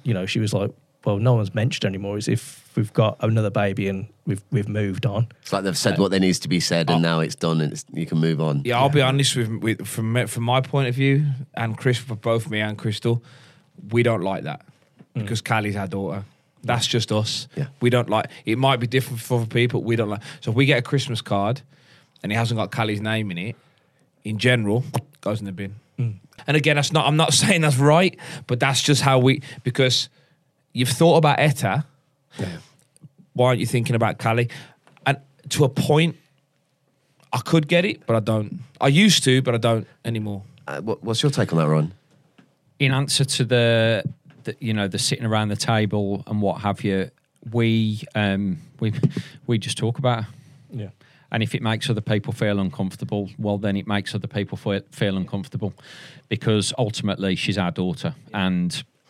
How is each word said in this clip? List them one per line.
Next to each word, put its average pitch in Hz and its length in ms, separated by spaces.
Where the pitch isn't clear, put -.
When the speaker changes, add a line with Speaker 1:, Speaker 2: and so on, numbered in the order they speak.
Speaker 1:
You 127 100
know, 92 140
she 113 140
was 107 120
like, 101 200
"Well, 101 140
no 120 160
one's 107 200
mentioned - 300
anymore." 101 320
As 107 100
if - 480
we've 110 180
got 107 280
another 110 300
baby 101 360
and 98 200
we've, 98 240
we've 107 180
moved 104 380
on. 107 220
Speaker 2:
It's - 100
like 98 100
they've 95 160
said 101 200
Speaker 3:
Uh, 98 40
Speaker 2:
what 98 80
there 95 100
needs 92 200
to - 80
be 90 100
said, 82 320
and 85 140
Speaker 3:
uh, 82 60
Speaker 2:
now 82 100
it's - 160
done, 82 240
and 76 120
it's, - 200
you 80 140
can 82 120
move 80 220
on. 73 240
Speaker 3:
Yeah, 120 160
I'll 139 80
be 147 120
Speaker 1:
Yeah. 131 80
Speaker 3:
honest 135 280
with, 113 140
with, 110 240
from, 113 400
from 117 160
my 123 180
point 131 280
of 123 80
view, 139 300
and 110 240
Chris, 123 200
for 117 180
both 113 340
me 107 100
and 107 160
Crystal, 117 460
we 117 100
don't 113 200
like 95 220
that 76 180
Speaker 1:
Mm. 117 80
Speaker 3:
because 107 200
Callie's 107 340
our 98 100
daughter. 98 380
That's 120 220
just - 260
us. - 440
Speaker 2:
Yeah. 143 100
Speaker 3:
We 120 80
don't 120 180
like, 107 200
it 110 100
might 135 220
be 120 80
different 123 340
for 123 180
other 113 80
people. 120 360
We 113 140
don't 110 120
like, 104 140
so 117 120
if 107 40
we 135 80
get 131 140
a 117 40
Christmas 127 380
card 104 400
and 98 100
it 110 40
hasn't 117 200
got 101 140
Callie's 104 320
name 110 300
in 85 40
it, 101 200
in 107 140
general, 113 460
goes 107 200
in 104 60
the 98 60
bin. 98 220
Speaker 1:
Mm. 113 160
Speaker 3:
And 147 100
again, 147 200
that's 143 160
not, 156 140
I'm 151 100
not - 180
<laughs> - 80
saying 196 200
that's 147 140
right, 151 400
but 120 140
that's 135 200
just 139 220
how 135 160
we, 127 240
because 127 440
you've 123 160
thought 165 300
about 147 220
Etta. 135 440
Speaker 2:
Yeah. 190 80
Speaker 3:
Why 123 140
aren't 123 120
you 113 60
thinking 117 300
about 110 220
Callie? 117 300
And 139 140
to 147 140
a 131 40
point, 156 480
I 131 60
could 156 300
get 170 160
it, - 220
but 117 100
I 110 40
don't. 107 400
I 139 80
used 175 360
to, 131 180
but 127 120
I 117 40
don't 113 280
anymore. 107 380
Speaker 2:
Uh, 69 140
what, 104 220
what's 113 200
your 143 80
take 117 220
on 82 60
that, 78 100
Ron? 78 240
Speaker 4:
In 135 140
answer 139 320
to - 200
the, 113 600
the, 110 160
you 110 140
know, 101 140
the 95 100
sitting - 260
around 107 240
the 101 80
table 104 720
and 104 160
what 92 180
have 101 240
you, 98 260
we, 113 500
um, 98 440
we, 110 120
we 113 120
just - 200
talk 110 200
about 123 220
it. 104 40
Speaker 1:
Yeah. 104 160
Speaker 4:
And 110 120
if 107 120
it - 80
makes 110 260
other 104 140
people 104 320
feel 104 260
uncomfortable, 95 800
well, 104 180
then 101 200
it 95 100
makes 101 280
other 98 140
people 98 300
feel, 98 220
feel 98 260
uncomfortable, 95 560
because 107 480
ultimately 98 600
she's 98 200
our 90 140
daughter 87 440
and 90 480